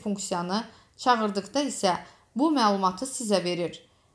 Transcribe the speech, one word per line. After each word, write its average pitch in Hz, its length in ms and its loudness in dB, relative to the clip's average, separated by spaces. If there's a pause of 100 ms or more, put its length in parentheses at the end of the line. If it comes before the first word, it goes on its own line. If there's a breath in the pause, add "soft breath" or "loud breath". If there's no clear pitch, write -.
funksiyanı 196 640 -4 (340 loud breath)
çağırdıqda 220 680 0
isə 185 280 0 (400 loud breath)
bu 302 160 2
məlumatı 202 560 2
sizə 208 360 0
verir. 175 360 -2 (340 soft breath)